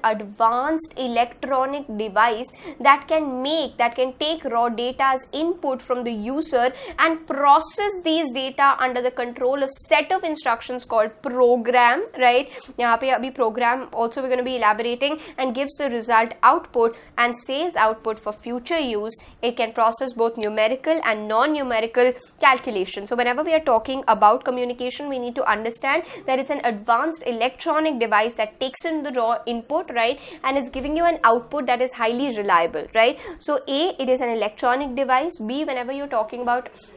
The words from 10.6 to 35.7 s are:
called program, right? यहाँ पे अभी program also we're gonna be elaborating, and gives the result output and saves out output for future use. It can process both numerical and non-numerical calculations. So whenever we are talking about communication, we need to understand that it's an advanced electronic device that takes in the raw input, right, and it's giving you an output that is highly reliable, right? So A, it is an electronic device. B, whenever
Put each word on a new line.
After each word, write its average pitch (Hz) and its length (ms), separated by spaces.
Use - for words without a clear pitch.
called 214 260
program, 247 840
right? 254 300
यहाँ 240 220
पे 262 100
अभी 262 240
program 240 580
also 233 300
we're 262 60
gonna 247 140
be 254 140
elaborating, 240 640
and 254 180
gives 277 220
the 277 140
result 233 420
output 240 540
and 240 180
saves 285 400
out 220 120
output 220 380
for 214 60
future 247 320
use. 226 400
It 240 140
can 226 160
process 233 400
both 226 220
numerical 220 600
and 214 240
non-numerical 247 840
calculations. 220 720
So 240 120
whenever 247 260
we 320 100
are 320 100
talking 262 360
about 214 280
communication, 247 640
we 269 100
need 240 220
to - 160
understand 269 460
that 262 180
it's 285 120
an - 60
advanced 233 640
electronic 294 640
device 220 360
that 214 260
takes 262 240
in 320 180
the 277 100
raw 233 180
input, 247 440
right, 247 180
and 269 120
it's 262 220
giving 285 180
you 339 80
an 330 200
output 240 420
that 247 220
is - 40
highly 240 440
reliable, 170 580
right? 226 240
So 294 200
A, 277 120
it 247 40
is 254 120
an 240 160
electronic 247 580
device. 269 440
B, 254 260
whenever 254 280